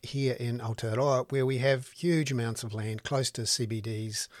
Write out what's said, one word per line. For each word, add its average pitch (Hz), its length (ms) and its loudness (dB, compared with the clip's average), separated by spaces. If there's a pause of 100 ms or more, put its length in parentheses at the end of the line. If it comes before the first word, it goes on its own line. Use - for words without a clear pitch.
here 135 320 0
in 120 240 -2
Aotearoa, 120 760 0
where 135 140 2
we 131 120 2
have 131 340 2
huge 160 380 2
amounts 117 320 0
of 107 120 -6
land 107 300 -4
close 131 260 0
to 117 160 -4
C - 180 0
B 110 160 -2
Ds, 110 480 -4 (120)